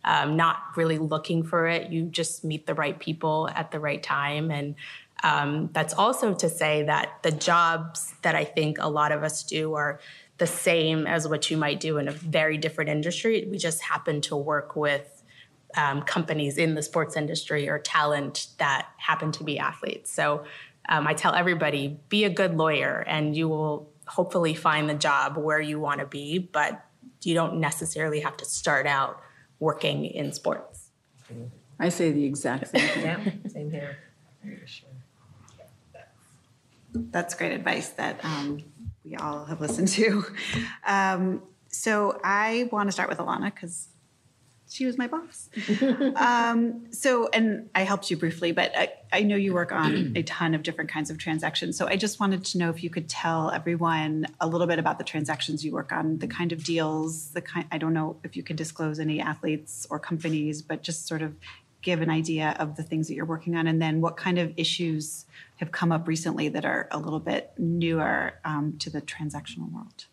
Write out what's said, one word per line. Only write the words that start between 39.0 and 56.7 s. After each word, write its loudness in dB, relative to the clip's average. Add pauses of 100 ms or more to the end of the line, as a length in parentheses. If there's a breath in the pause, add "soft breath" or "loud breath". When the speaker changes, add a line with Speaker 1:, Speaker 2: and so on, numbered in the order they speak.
Speaker 4:
we -12
all -6
have -8
listened 2
to. 4 (600 loud breath)
Um, 2 (260)
so 2
I 2
wanna 0
start 0
with -2
Alana -2
'cause -12 (800)
she -4
was 0
my 0
boss. -8
<laughs> 2
Um, 4
so, 2
and 2
I 4
helped 0
you 2
briefly, 0
but 4
I, 2 (200)
I 4
know 4
you 2
work 0
on 2
<clears throat> -2
a 0
ton 0
of 0
different -4
kinds -4
of -8
transactions. -2
So 0
I 0
just -2
wanted 2
to -2
know 2
if -6
you -4
could -6
tell 0
everyone 0 (140)
a 2
little 2
bit 2
about 0
the -8
transactions -2
you -2
work -4
on, 0
the -4
kind -2
of -6
deals, -2